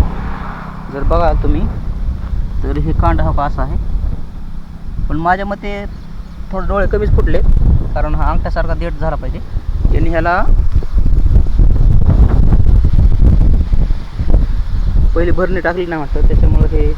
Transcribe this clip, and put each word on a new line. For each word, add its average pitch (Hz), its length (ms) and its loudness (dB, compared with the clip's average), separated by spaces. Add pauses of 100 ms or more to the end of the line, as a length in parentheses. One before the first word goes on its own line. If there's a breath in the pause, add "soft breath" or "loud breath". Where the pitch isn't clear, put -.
(920)
जर 139 100 -8
बघा 160 300 0
तुम्ही, - 360 0 (920)
तर 143 160 -4
हे 160 140 -2
कांड 165 280 0
हा 156 120 0
का 143 120 -2
असा 143 180 -4
आहे, 123 140 -4 (1300)
पण 147 80 -4
माझ्या 185 300 -2
मते 202 380 -10 (680)
थोडे 185 140 -4
डोळे 190 200 0
कमीच - 300 0
फुटले, - 240 2 (540)
कारण 151 200 -2
हा 151 160 0
अंगठ्यासारखा 165 440 -2
देठ 165 260 -6
झाला 160 160 -4
पाहिजे. - 220 -8 (560)
यांनी 156 160 2
ह्याला 170 340 0 (4000)
पहिली 175 160 0
भरणी 180 300 0
टाकली 175 260 -4
नाही 165 140 -6
वाटतं, 147 280 2
त्याच्यामुळे - 480 2
हे 453 220 0